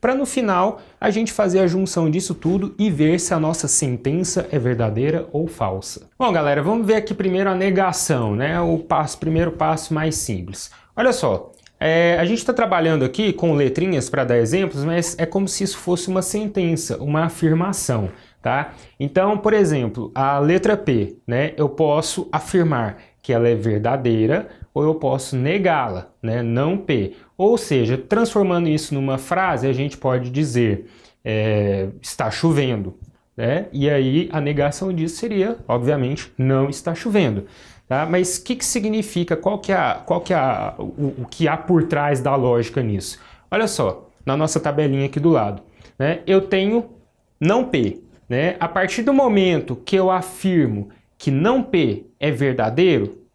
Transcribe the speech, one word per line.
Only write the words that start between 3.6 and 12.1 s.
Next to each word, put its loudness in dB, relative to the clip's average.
sentença 0
é 0
verdadeira 0
ou -2
falsa. -6
Bom, 2
galera, 2
vamos 0
ver 4
aqui 0
primeiro 0
a 0
negação, 0
né? -2
O 0
passo, -2
primeiro 0
passo -2
mais -2
simples. -8
Olha 2
só, -2
é, 4